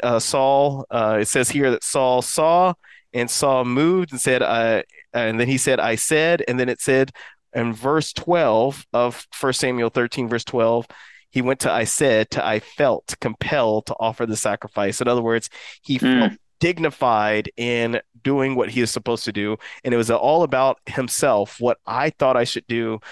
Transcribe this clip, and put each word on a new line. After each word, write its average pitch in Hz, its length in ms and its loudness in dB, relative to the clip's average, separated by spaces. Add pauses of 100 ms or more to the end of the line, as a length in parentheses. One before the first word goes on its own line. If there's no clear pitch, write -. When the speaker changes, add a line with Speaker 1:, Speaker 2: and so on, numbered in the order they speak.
Speaker 1:
uh, 120 180 2
Saul, 139 680 2
uh, 110 320 0
it 107 60 -4
says 127 200 0
here 139 220 2
that 117 120 0
Saul 127 400 0
saw, 170 520 2 (400)
and 120 160 -2
Saul 131 340 2
moved 160 480 0
and 127 80 -8
said, 127 220 0
uh, 113 400 2 (320)
and 113 260 -2
then 123 80 0
he 135 80 2
said, 131 240 2
"I 113 140 0
said," 160 520 2
and 127 140 -2
then 127 80 0
it 123 120 -4
said 131 320 2 (420)
in 117 180 -2
verse 139 400 -2
twelve 135 800 2
of 120 400 -2
First 131 280 -2
Samuel 127 280 0
thirteen, 120 400 -2
verse 117 160 -4
twelve, 117 420 0 (440)
he 127 100 -2
went 127 200 0
to 120 100 0
I 113 140 0
said, 110 480 2
to - 120 -2
I 110 140 0
felt - 640 -2
compelled 113 640 -2
to - 120 -8
offer 113 280 -2
the 110 100 -4
sacrifice. 101 640 -4
In 120 80 -2
other 120 140 2
words, 113 260 0 (340)
he 131 160 -2
Speaker 2:
Mm. 127 220 2
Speaker 1:
felt 104 120 2 (280)
dignified 123 960 0
in 117 440 -2 (220)
doing 135 340 0
what 117 140 0
he 120 100 0
is 113 100 0
supposed - 340 -4
to 110 80 -4
do. 104 240 -4 (280)
And 123 100 0
it - 20 4
was 117 140 2
all 147 320 2
about 135 440 0
himself, 120 760 -2
what 127 260 0
I 131 320 -2
thought 131 180 2
I 120 80 2
should - 220 -6
do. 113 320 -4 (140)